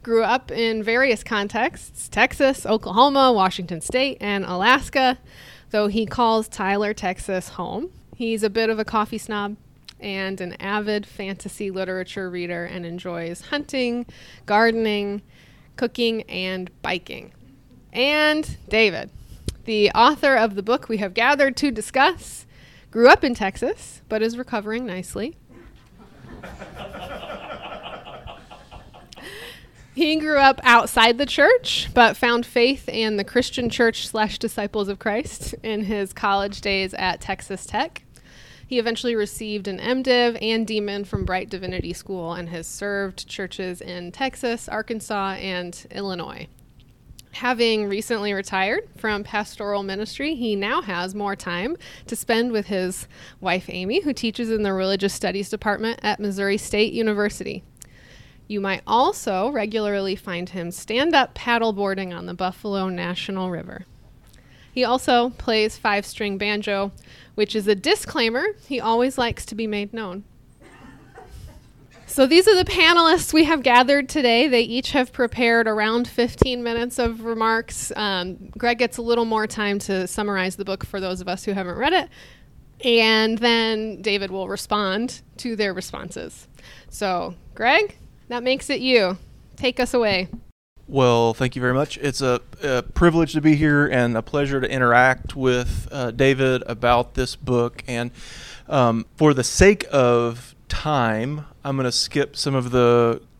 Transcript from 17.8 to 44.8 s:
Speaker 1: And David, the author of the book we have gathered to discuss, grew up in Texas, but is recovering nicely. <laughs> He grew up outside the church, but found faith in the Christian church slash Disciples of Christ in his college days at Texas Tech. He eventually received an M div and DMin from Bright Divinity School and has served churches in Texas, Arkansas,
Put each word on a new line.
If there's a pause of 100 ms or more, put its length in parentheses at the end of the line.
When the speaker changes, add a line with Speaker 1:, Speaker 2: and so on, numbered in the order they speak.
Speaker 1:
And (100)
David, (560)
the
author
of
the
book
we
have
gathered
to
discuss, (460)
grew
up
in
Texas,
but
is
recovering
nicely. (1040)
<laughs> (3500)
He
grew
up
outside
the
church,
but
found
faith
in
the
Christian
church
slash
Disciples
of
Christ
in
his
college
days
at
Texas
Tech. (640)
He
eventually
received
an
M
div
and
DMin
from
Bright
Divinity
School
and
has
served
churches
in
Texas,
Arkansas,